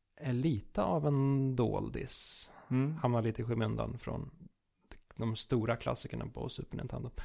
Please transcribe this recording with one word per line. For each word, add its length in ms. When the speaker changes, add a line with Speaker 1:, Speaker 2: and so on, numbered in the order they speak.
Speaker 1:
är 120
lite 500
av 240
en 480
doldis. 920
Speaker 2:
Mm. 280
Speaker 1:
Hamnar 240
lite 200
i 40
skymundan 540
från 320
de 200
stora 400
klassikerna 500
på 240
Super 280
Nintendo. 320